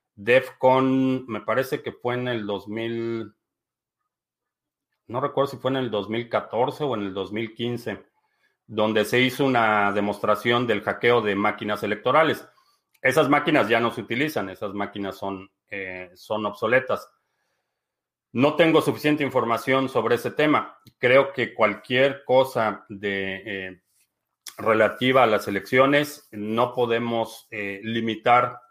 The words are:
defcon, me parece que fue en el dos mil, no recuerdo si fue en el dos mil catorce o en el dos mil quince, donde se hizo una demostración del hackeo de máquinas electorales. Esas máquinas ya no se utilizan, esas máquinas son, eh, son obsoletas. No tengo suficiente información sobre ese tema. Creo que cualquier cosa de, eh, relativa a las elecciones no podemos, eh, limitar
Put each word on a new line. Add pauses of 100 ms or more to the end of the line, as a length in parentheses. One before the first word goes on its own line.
(140)
defcon,
me
parece
que
fue
en
el
dos
mil, (1700)
no
recuerdo
si
fue
en
el
dos
mil
catorce
o
en
el
dos
mil
quince, (640)
donde
se
hizo
una
demostración
del
hackeo
de
máquinas
electorales. (540)
Esas
máquinas
ya
no
se
utilizan,
esas
máquinas
son, (200)
eh,
son
obsoletas. (1200)
No
tengo
suficiente
información
sobre
ese
tema. (220)
Creo
que
cualquier
cosa
de,
eh, (760)
relativa
a
las
elecciones
no
podemos,
eh,
limitar